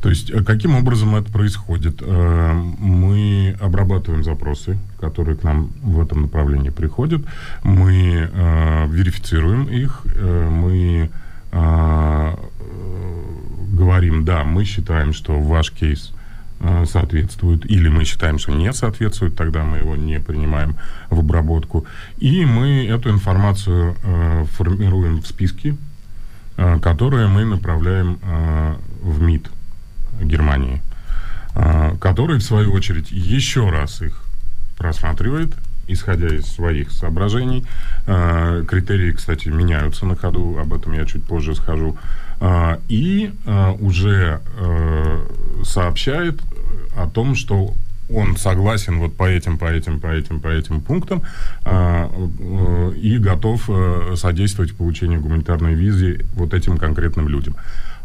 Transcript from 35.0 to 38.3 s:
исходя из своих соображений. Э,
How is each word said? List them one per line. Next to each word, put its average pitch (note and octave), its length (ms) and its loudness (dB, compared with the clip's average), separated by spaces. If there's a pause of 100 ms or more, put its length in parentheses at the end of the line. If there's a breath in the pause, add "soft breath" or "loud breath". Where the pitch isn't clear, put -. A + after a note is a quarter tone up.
исходя E2+ 400 0
из D2+ 180 2
своих D#2+ 440 -2
соображений. A2 760 2 (420 loud breath)
Э, E2+ 600 2